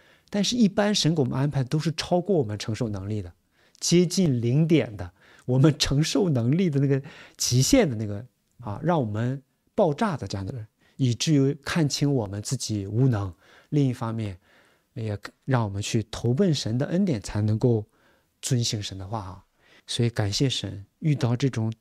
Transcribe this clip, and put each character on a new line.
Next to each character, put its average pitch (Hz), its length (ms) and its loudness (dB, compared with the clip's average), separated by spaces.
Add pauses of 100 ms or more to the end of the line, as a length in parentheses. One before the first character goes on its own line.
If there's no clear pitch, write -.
(300)
但 208 120 -2
是 196 140 0
一 233 140 4
般 208 260 0
神 156 180 2
给 160 80 0
我 123 60 2
们 123 100 -4
安 143 140 0
排 139 140 -2
都 156 120 -2
是 160 200 -2
超 180 240 0
过 180 160 0
我 143 80 2
们 104 120 -6
承 113 160 -4
受 117 140 -2
能 101 220 -6
力 107 120 -4
的， 90 120 -12 (440)
接 175 280 4
近 160 360 2
零 127 240 2
点 147 300 2
的， 90 160 -12 (340)
我 127 140 2
们 139 180 6
承 139 240 2
受 190 280 2
能 123 280 2
力 185 120 2
的 143 100 0
那 139 80 2
个 135 160 0 (320)
极 - 260 2
限 214 260 4
的 123 100 -2
那 107 100 -6
个， 104 180 -8 (340)
啊， 107 220 -10
让 156 180 0
我 127 60 0
们 117 340 -4 (360)
爆 175 180 2
炸 180 240 -2
的 - 80 -8
这 95 100 -8
样 98 80 -6
的 95 100 -8
人， 113 120 -10 (300)
以 127 180 2
至 151 220 0
于 135 180 4 (100)
看 165 240 0
清 143 240 0
我 127 140 0
们 98 160 -6
自 127 160 -4
己 101 300 -4
无 113 200 2
能。 101 240 0 (380)
另 147 180 2
一 123 60 0
方 113 220 -6
面， 104 240 -6 (560)
也 110 200 -6 (300)
让 123 180 2
我 107 60 -4
们 98 100 -6
去 107 300 -2
投 - 240 -2
奔 180 180 2
神 123 280 -2
的 147 80 -2
恩 185 180 0
典， 127 160 -2
才 - 200 -6
能 107 180 0
够 113 260 2 (560)
遵 120 220 0
行 113 180 -4
神 98 160 -10
的 95 80 -10
话 107 140 -6
啊。 92 240 -14 (420)
所 - 180 -2
以 117 60 2
感 104 220 -2
谢 135 180 2
神， 101 340 -6 (160)
遇 156 140 2
到 123 220 0
这 139 120 0
种 113 340 -2